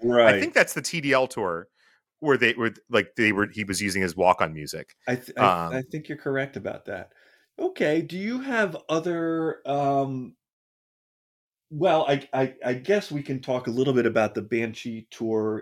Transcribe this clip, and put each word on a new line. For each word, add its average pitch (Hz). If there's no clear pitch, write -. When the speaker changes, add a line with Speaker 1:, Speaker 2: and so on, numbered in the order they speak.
Speaker 1:
Right. -
Speaker 2:
I 101
think 320
that's 190
the -
T 165
D 139
L 131
tour, 90
where 143
they 113
were, 113
like, 120
they 110
were, 101
he 104
was 95
using 98
his 87
walk-on 90
music. 76
Speaker 1:
I 123
th-, -
I, 90
Speaker 2:
Um, 85
Speaker 1:
I 131
think 151
you're 151
correct 139
about 104
that. 95
Okay, 190
do 165
you 226
have 226
other, 165
um, 139
well, 160
I, 139
I, 131
I 127
guess 185
we 143
can 135
talk 127
a -
little 131
bit 120
about 107
the 107
Banshee 113
tour 110